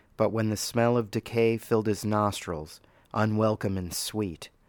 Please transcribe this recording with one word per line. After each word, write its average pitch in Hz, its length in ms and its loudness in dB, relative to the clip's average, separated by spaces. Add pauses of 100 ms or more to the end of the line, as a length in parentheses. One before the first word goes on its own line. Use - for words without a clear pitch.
(180)
but 104 140 2
when 110 180 0
the 107 80 -2
smell 120 400 2
of 110 140 -2
decay 113 460 2
filled 110 280 0
his 107 180 0
nostrils, 101 800 -2 (320)
unwelcome 107 640 2
and 90 160 -6
sweet, 98 560 -6 (200)